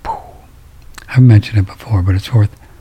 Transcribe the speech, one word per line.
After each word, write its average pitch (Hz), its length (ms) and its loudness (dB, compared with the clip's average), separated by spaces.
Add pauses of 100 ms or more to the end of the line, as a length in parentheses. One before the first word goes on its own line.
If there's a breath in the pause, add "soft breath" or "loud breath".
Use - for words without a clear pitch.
I've - 1160 -8
mentioned 107 340 2
it 95 80 0
before, 98 380 -8
but 92 100 -2
it's 98 180 -6
worth. 107 240 -2 (260 soft breath)